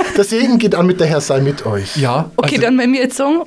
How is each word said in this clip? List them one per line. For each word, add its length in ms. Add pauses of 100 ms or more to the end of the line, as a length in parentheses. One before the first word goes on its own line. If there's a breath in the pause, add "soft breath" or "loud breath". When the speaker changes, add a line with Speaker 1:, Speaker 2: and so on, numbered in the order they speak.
(180)
Speaker 1:
der 60
Segen 340
geht 160
an 120
mit 140
der 60
Herr 160
sei 180
mit 240
euch. 320
Speaker 2:
Ja, 400
Speaker 3:
Okay, 200
Speaker 2:
also 100
Speaker 3:
dann 100
wenn 160
wir 80
jetzt 160
sagen, 300